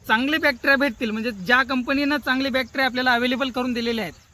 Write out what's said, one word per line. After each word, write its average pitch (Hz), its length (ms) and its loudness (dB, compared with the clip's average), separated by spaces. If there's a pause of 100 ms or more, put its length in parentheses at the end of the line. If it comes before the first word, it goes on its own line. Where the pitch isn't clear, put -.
चांगले 269 300 2
बॅक्टेरिया 277 380 2
भेटतील, 247 340 0
म्हणजे 220 200 -4
ज्या 220 320 2
कंपनीनं 269 540 0
चांगले 262 320 -2
बॅक्टेरिया 262 380 -2
आपल्याला 254 260 0
अव्हेलेबल 247 380 0
करून 247 220 -4
दिलेले 233 300 -2
आहेत 165 100 -6 (220)